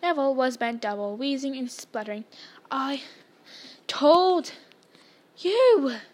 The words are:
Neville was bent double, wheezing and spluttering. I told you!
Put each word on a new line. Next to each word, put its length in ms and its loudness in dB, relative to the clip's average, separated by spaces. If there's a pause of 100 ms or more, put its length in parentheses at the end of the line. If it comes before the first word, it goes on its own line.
Neville 320 0
was 220 -2
bent 240 -6
double, 360 -6
wheezing 400 -4
and 140 -8
spluttering. 540 -12 (460)
I 320 -6 (840)
told 680 4 (840)
you! 600 4 (180)